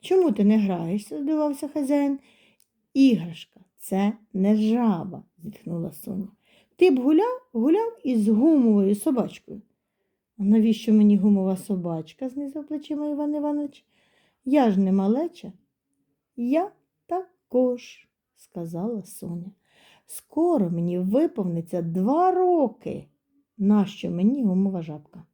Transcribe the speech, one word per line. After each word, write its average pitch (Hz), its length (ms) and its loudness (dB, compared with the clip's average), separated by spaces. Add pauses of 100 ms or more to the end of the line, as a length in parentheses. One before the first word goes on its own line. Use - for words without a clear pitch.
«Чому 359 320 2
ти 208 120 0
не 214 140 6
граєшся?» — 196 640 -4
здивався 294 460 -2
хазяїн. 285 500 -2 (760)
«Іграшка, 196 640 2 (180)
це 196 340 -2 (200)
не 202 240 2
жаба», — 214 680 0 (140)
зітхнула 170 540 -10
Соня. 190 360 -10 (480)
«Ти 359 140 4
б 262 80 2
гуляв, 359 540 0
гуляв 370 520 0
із 226 240 0
гумовою 226 680 4
собачкою». - 680 -6 (760)
«А 202 60 -4
навіщо 220 480 2
мені 208 240 6
гумова 190 400 2
собачка?» — 175 720 -6
знизав 285 380 -10
плечима 294 420 -8
Іван 294 260 -4
Іванович. 294 500 -6 (600)
«Я 226 260 4
ж 190 100 2
не 190 120 2
малеча». 202 600 -2 (840)
«Я 294 340 -2 (360)
також», — 254 1000 -4 (280)
сказала 175 680 -10
Соня. 175 460 -14 (560)
«Скоро 302 640 -2
мені 175 280 -4
виповниться 185 840 -2
два 214 480 0
роки. 359 760 -2 (500)
Нащо 196 520 0
мені 220 340 0
гумова 190 380 0
жабка? 156 400 -16 (120)